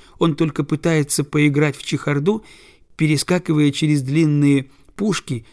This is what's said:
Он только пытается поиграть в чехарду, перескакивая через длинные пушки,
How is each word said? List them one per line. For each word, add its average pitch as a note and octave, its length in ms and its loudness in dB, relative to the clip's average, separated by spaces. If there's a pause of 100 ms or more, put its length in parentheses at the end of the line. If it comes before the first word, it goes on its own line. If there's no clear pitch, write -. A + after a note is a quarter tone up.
(180)
Он E3 180 2
только D#3 260 -2
пытается D3+ 640 -2
поиграть D3 520 0
в - 60 -18
чехарду, D3 640 -2 (520)
перескакивая D3+ 760 0
через D3+ 300 0
длинные C#3+ 680 2 (280)
пушки, E3 540 -4